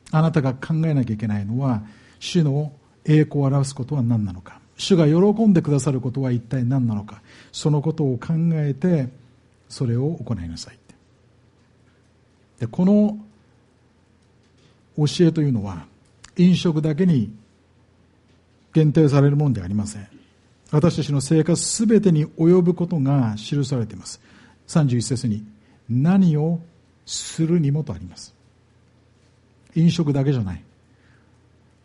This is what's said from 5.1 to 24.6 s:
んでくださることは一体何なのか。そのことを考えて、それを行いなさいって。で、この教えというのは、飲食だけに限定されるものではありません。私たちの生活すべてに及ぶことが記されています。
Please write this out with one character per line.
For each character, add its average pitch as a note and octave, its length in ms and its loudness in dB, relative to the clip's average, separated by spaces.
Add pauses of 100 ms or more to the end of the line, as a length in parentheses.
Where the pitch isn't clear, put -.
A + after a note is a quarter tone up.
ん G3+ 60 6
で D#3+ 100 2
く D3 80 -2
だ C#3+ 80 2
さ D3+ 120 -2
る C3 80 -2
こ B2+ 120 -6
と C3+ 100 -6
は B2+ 100 -2
一 A#2+ 80 -2
体 B2+ 240 -4
何 B2 240 0
な A2 60 -2
の G#2 100 -4
か。 - 200 -20 (280)
そ - 200 -2
の D3 100 0
こ D#3 120 -2
と D#3+ 100 -4
を B2+ 160 -2
考 - 140 -4 (200)
え D3 220 -2
て、 D3 340 0 (580)
そ - 200 -6
れ A#2 100 -2
を C#3 140 -2
行 B2 240 -8
い E2+ 120 -8
な E2 100 -12
さ - 140 -16
い - 40 -20
っ - 20 -20
て。 - 180 -20 (1600)
で、 A2+ 80 -8
こ F3+ 180 -2
の G#3 320 2 (1800)
教 D3+ 320 2
え D#3+ 40 2
と D#3+ 100 -2
い D3 80 0
う - 20 0
の G#2+ 120 -2
は、 F2+ 220 -12 (520)
飲 F3+ 180 6
食 D#3 260 0
だ D#3 120 -2
け E3+ 120 0
に C#3 260 2 (1400)
限 D#3 180 4
定 D#3 160 6
さ C#3 140 4
れ C#3+ 80 6
る C#3+ 60 0
も D3 120 0
の B2+ 60 2
で G2 80 -6
は F2+ 40 -8
あ - 20 -10
り G2+ 80 -4
ま G#2 100 -2
せ - 140 -12
ん。 - 80 -18 (640)
私 D3+ 240 2
た D#3 80 -2
ち C#3+ 100 -4
の C#3 80 0
生 D#3 220 2
活 E3+ 180 0
す - 240 -2
べ G#3+ 160 4
て G3+ 100 4
に D3+ 140 2
及 E3+ 380 4
ぶ F3 100 2
こ F3 140 -4
と E3+ 120 -2
が C3 380 0
記 C#3+ 260 -4
さ C3 140 -4
れ A2+ 80 -4
て - 80 -12
い F#2 40 -14
ま - 100 -18
す。 - 120 -16 (460)